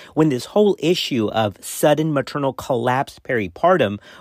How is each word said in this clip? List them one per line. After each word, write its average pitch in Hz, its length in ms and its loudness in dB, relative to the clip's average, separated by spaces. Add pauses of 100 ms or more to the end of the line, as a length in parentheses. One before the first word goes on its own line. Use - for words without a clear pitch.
(140)
when 160 160 4
this 123 160 -2
whole 208 320 2
issue 147 520 -2
of 104 340 -2
sudden 156 500 0
maternal 139 400 -2
collapse 127 640 -2
peripartum 113 800 0 (240)